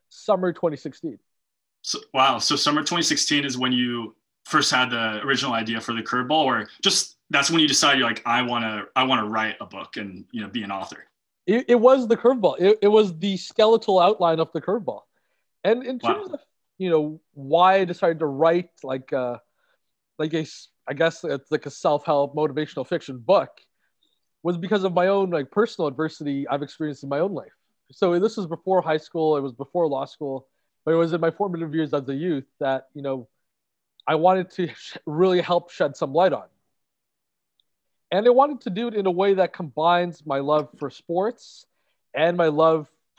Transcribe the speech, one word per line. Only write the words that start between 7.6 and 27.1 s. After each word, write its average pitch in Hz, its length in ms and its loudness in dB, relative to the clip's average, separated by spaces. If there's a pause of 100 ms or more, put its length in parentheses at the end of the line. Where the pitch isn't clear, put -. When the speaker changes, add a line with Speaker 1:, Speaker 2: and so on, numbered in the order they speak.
Speaker 2:
you 151 80 4
decided, 139 320 2
you're 120 80 0
like, 113 180 -6
"I 120 160 0
wanna, 113 420 -4 (120)
I 131 80 2
wanna 123 220 0
write 110 340 -4
a 104 60 -12
book 98 300 -14
and, 95 360 -12
you 110 100 -8
know, 98 60 -10
be 117 140 -6
an 98 100 -8
author"? - 340 -10 (400)
Speaker 1:
It, 220 220 0
it 240 80 6
was 247 320 6
the 226 80 2
curveball. 208 440 2
It, 202 220 4
it 202 60 6
was 208 300 4
the 190 180 -2
skeletal 214 640 2
outline 170 400 2
of 160 120 -2
the 160 80 -4
curveball. 151 420 -6 (600)
And 233 220 0
in 247 160 -8
Speaker 2:
Wow. - 140 0
Speaker 1:
terms 392 180 -8
of, 285 80 -12 (380)
you 185 120 -2
know, 156 300 0 (140)
why 165 420 4
I 190 80 2
decided 170 360 -2
to 160 60 -2
write, 165 440 0 (120)
like, 131 300 -8
a, 123 280 -4 (800)
like, 156 160 -4
a 160 60 0
s-, - 280 -12 (200)
I 139 60 -6
guess 165 300 0
it's 139 260 -6
like 151 160 -2
a 143 40 -12
self-help 143 640 0
motivational 147 520 -4
fiction 143 320 -6
book, 135 420 -2 (840)
was 175 160 -2
because 185 260 -2
of 190 80 0
my 180 160 2
own, 196 220 2
like, 147 200 -4
personal 208 380 0
adversity 143 600 -6
I've 139 140 -2
experienced 147 420 -10
in 139 40 -10
my 139 120 -2